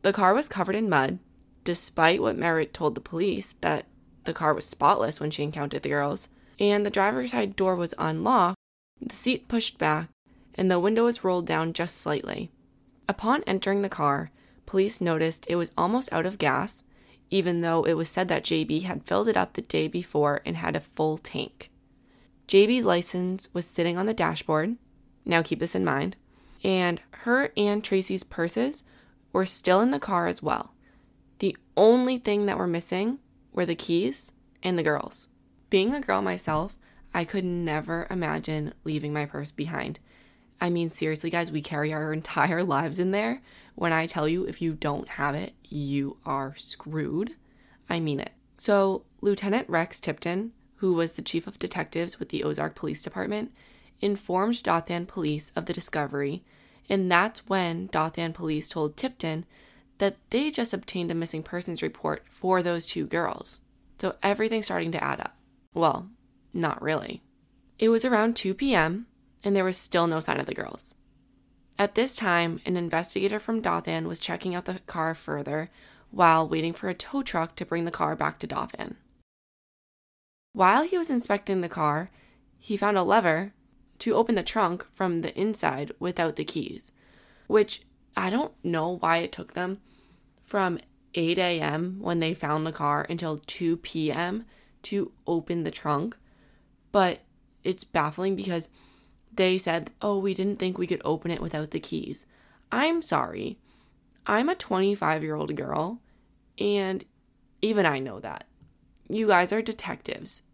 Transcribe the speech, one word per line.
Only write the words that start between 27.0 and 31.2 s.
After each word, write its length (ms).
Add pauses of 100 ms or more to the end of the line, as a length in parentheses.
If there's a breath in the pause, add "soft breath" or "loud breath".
her 440
and 280
Tracy's 400
purses 600 (480 soft breath)
were 140
still 340
in 120
the 80
car 280
as 160
well. 300 (640 soft breath)